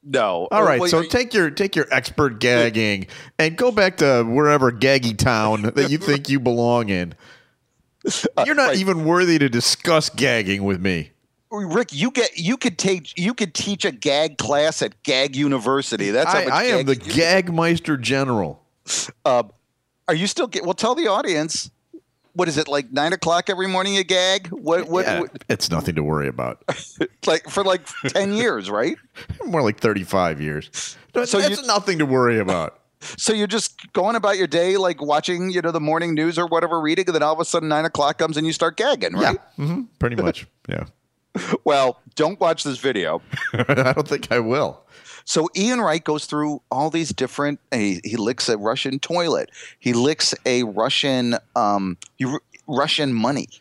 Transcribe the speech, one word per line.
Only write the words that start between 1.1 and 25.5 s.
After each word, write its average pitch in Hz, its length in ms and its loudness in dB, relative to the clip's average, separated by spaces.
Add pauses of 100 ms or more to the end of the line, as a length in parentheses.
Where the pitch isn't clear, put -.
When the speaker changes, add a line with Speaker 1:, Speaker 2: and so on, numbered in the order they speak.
Speaker 2:
your, 170 160 4
take 196 260 -2
your 147 140 2
expert 131 500 0
gagging 110 680 2 (320)
and 160 180 2
go 247 140 2
back 190 280 2
to 135 260 6
wherever 131 480 4
gaggy 120 440 2
town 107 580 2
that 139 160 2
you 151 80 0
think 143 300 -2
you 139 120 2
belong 120 480 2
in. 90 320 -2
Speaker 1:
<laughs> - 40 -20 (1080)
Uh, - 120 2
Speaker 2:
You're 302 80 0
not 269 140 4
Speaker 1:
right. 135 100 2
Speaker 2:
even 185 260 0
worthy 170 340 4
to 143 120 4
discuss 151 580 2
gagging 107 560 0
with 95 160 0
me. 90 300 -2 (420)
Speaker 1:
Rick, 208 400 -2
you 165 180 -2
get, 240 280 0
you 180 180 0
could 226 220 -2
take, 185 400 -2
you 196 160 -2
could 196 180 -4
teach - 320 -6
a 175 80 0
gag 143 460 0
class 147 420 0
at - 220 -6
Gag 135 340 0
University. 131 760 0
That's 147 220 2
how 202 60 4
Speaker 2:
I, 185 60 0
Speaker 1:
much 127 100 0
Speaker 2:
I 185 100 2
am 196 220 2
the 135 100 2
Speaker 1:
gagging 143 180 -10
you 151 80 4 (380)
Speaker 2:
Gagmeister 165 400 0
General. 117 640 -2 (640)
Speaker 1:
Uh, 123 160 4 (680)
are 175 60 2
you 170 120 0
still 294 200 -2
get, 190 180 -6
well, 180 80 -2
tell 226 220 0
the 330 140 0
audience. 190 600 -2 (640)
What 175 160 0
is 147 80 -2
it, 156 120 0
like, 139 220 -2
nine 143 220 0
o'clock 175 380 0
every 190 180 -2
morning 190 240 -2
you 196 120 2
gag? 185 420 0
What, 160 420 -2
what, 180 160 0
Speaker 2:
Yeah, 87 160 0
Speaker 1:
what? - 300 -10